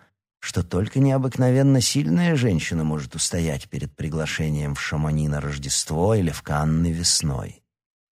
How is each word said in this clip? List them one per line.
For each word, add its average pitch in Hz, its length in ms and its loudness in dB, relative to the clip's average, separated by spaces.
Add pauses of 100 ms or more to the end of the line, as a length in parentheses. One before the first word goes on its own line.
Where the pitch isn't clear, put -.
(400)
что - 240 -4
только 107 360 -2
необыкновенно 135 840 4
сильная 165 540 2
женщина 87 480 0
может 76 320 -4
устоять 80 540 -4
перед 69 260 -8
приглашением 76 800 -4
в - 60 -8
Шамони 76 460 0
на 73 140 -2
Рождество 73 760 0
или 87 160 2
в - 100 -8
Канны 78 500 0
весной. 82 720 -2 (480)